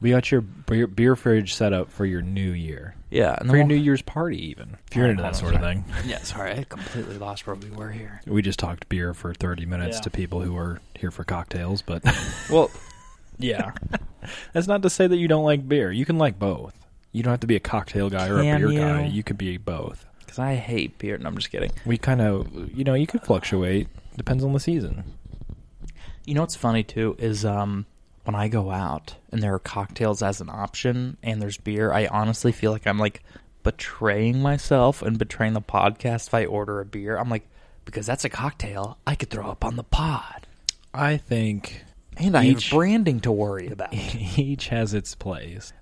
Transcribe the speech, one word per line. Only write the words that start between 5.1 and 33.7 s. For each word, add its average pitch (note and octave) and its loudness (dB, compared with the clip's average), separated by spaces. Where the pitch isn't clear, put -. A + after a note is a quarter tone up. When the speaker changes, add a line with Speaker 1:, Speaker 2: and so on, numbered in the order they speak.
Speaker 1:
into F#2+ 0
that E2+ -2
Speaker 2:
hold - -2
on, F2 4
Speaker 1:
sort - 6
of E2 6
Speaker 2:
sorry. F2 0
Speaker 1:
thing. F#2+ -4
Speaker 2:
<laughs> - -2
Yeah, G#2+ -6
sorry, G2 -6
I C3 -4
completely - -10
lost G2+ -10
where G2 -6
we G2+ -14
were G#2+ -10
here. G#2+ -12
Speaker 1:
We G#2 2
just G2 0
talked F2 -6
beer F2 -2
for F2 -8
thirty E2+ -4
minutes F2 -4
Speaker 2:
Yeah. - -6
Speaker 1:
to F2+ -6
people F2+ -4
who F2 -4
are E2+ -6
here F2+ -6
for - -10
cocktails, F2+ -4
but E2+ -6
<laughs> - -8
Speaker 2:
Well, D#3 6
yeah. G#2+ -2
Speaker 1:
That's E3+ 0
not G3+ 2
to F#3 4
say F#3 4
that F3+ 6
you E3+ 2
don't D#3 6
like C#3+ 2
beer. C3 4
You A2+ 0
can E3 2
like C3 2
both. G2 -2
You A2+ -2
don't B2 2
have A#2+ 2
to A#2 -4
be A2+ 6
a G2 2
cocktail G2+ 0
guy F#2+ 0
or G2+ 4
a D3 6
Speaker 2:
Can D3 4
Speaker 1:
beer D3 4
guy. D3 2
Speaker 2:
you? D3 -2
Speaker 1:
You G#2+ -2
could G2+ -4
be F#2 -4
both. - -6
Speaker 2:
'Cause - -14
I C3 0
hate A2+ -2
beer. G2+ -4
No, C#2+ -6
I'm - -4
just - -6
kidding. - -2
Speaker 1:
We A#2 2
kinda, G#2+ 2
you C3 -2
know, C3+ 2
you D3 2
could - -2
fluctuate. F#2+ 2
Depends C3 0
on C#3 2
the C#3 2
season. C3 -2
Speaker 2:
You D3 -4
know D3 4
what's E3 -2
funny, A2+ 2
too, A2 -2
is, A2 -2
um, G2+ 0
when G#2+ -2
I G#2+ 0
go G2+ 0
out F2 -4
and A2+ 0
there G2+ 2
are F#2+ 0
cocktails G2+ -2
as G2 -2
an D#2 -12
option B2 -4
and A2 -2
there's G2+ -6
beer, G#2 0
I G#2 4
honestly A2 2
feel A2 2
like G#2+ -4
I'm, G#2 0
like, G#2+ -2
betraying A2+ 2